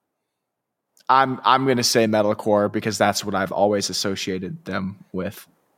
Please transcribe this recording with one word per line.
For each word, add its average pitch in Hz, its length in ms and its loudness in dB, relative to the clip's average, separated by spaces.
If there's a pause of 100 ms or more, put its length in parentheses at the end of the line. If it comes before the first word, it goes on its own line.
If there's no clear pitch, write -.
(1080)
I'm, 131 340 2
I'm 131 220 4
gonna 127 180 2
say 117 220 2
metalcore 104 680 2
because 107 260 -4
that's 104 280 2
what 104 100 -8
I've 92 160 -2
always 101 380 0
associated 92 760 -6
them 95 460 -8
with, 92 360 -8 (300)